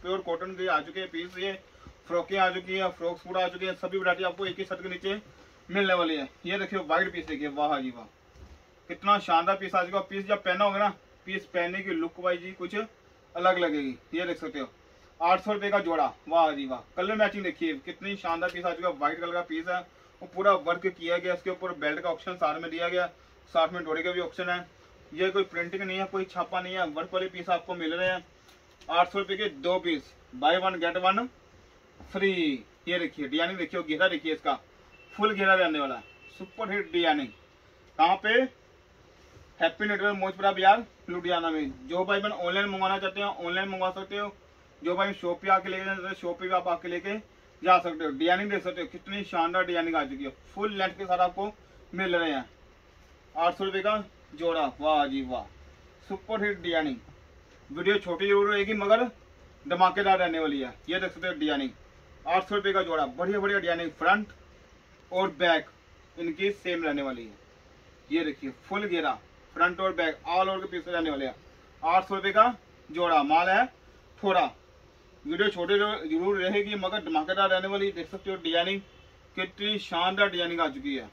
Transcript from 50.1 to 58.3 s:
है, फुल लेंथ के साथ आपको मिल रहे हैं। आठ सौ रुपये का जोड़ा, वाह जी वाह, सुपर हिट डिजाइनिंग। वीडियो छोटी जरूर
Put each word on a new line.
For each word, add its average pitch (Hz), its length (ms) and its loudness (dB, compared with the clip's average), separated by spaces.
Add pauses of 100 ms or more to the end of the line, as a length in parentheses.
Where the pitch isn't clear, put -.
है, 135 60 -6 (240)
फुल 208 200 -2
लेंथ 190 180 -2
के 190 140 -10
साथ 180 140 2
आपको 190 320 0 (400)
मिल 175 240 0
रहे 165 160 0
हैं। 131 160 -4 (880)
आठ 170 200 2
सौ 196 100 -6
रुपये 190 180 -2
का 214 200 0 (320)
जोड़ा, 160 320 0 (140)
वाह 147 260 4
जी 135 180 -4
वाह, 123 200 -6 (640)
सुपर 202 380 -4
हिट 202 160 -2
डिजाइनिंग। 160 360 0 (760)
वीडियो 180 280 2
छोटी 180 280 -2
जरूर 202 240 6